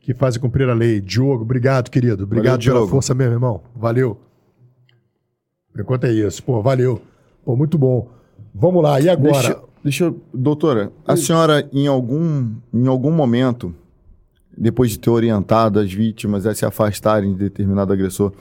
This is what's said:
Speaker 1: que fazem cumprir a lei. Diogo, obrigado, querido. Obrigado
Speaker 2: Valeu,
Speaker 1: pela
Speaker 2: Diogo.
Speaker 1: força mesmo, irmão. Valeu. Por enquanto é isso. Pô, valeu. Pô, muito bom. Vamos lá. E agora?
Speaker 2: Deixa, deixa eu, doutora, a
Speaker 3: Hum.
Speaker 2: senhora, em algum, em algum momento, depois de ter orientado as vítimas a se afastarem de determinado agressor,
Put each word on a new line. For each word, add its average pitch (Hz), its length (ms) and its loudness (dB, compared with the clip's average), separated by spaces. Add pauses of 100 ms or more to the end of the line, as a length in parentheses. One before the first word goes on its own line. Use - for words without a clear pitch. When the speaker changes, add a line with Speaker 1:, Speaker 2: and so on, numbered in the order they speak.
Speaker 1:
que - 140 -6
fazem 127 260 -2
cumprir 135 280 0
a 123 60 0
lei. 113 260 2
Diogo, 117 420 0
obrigado, 127 480 0
querido. 117 340 0
Obrigado 110 280 2
Speaker 2:
Valeu, 117 120 -2
Speaker 1:
pela 127 120 4
Speaker 2:
Diogo. 110 120 2
Speaker 1:
força 131 260 0
mesmo, 127 200 0
irmão. 117 280 -2 (120)
Valeu. 117 460 -2 (1500)
Por - 80 -10
enquanto 127 240 -2
é 123 80 2
isso. 104 300 -2
Pô, 120 180 -2
valeu. 127 400 0 (440)
Pô, 123 120 -2
muito 156 220 0
bom. 127 300 0 (460)
Vamos 170 280 2
lá. 143 180 2
E 160 80 4
agora? 151 240 2
Speaker 2:
Deixa, 131 260 0 (240)
deixa 147 220 -2
eu, - 160 -4 (140)
doutora, 131 580 0 (140)
a 139 80 2
Speaker 3:
Hum. - 20 4
Speaker 2:
senhora, 156 560 2
em 139 140 0
algum, 135 640 -2 (220)
em 120 120 2
algum 131 260 0
momento, 120 640 0 (800)
depois 117 340 0
de 98 80 -8
ter - 120 0
orientado 113 680 2
as 101 120 -2
vítimas 104 540 -4
a 107 80 0
se 107 120 -4
afastarem 104 680 0
de 92 60 -6
determinado 98 540 -2
agressor, 98 480 0